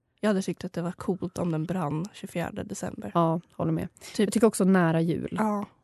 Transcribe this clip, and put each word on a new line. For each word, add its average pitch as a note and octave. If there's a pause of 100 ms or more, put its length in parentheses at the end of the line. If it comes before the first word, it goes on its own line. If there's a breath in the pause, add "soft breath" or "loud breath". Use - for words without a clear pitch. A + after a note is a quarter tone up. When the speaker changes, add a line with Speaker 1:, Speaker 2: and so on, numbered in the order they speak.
(200)
Speaker 1:
Jag G#3
hade F#3+
tyckt -
att F3+
det E3+
var E3+
coolt -
om F3
den D#3
brann D#3+
tjugofjärde -
december. G3+
Speaker 2:
Ja, E3 (120)
håller D#3+
med. D#3+ (120)
Speaker 1:
Typ -
Speaker 2:
Jag G3+
tycker A3
också G#3
nära E3+
jul. -
Speaker 1:
Ja. G#3 (180)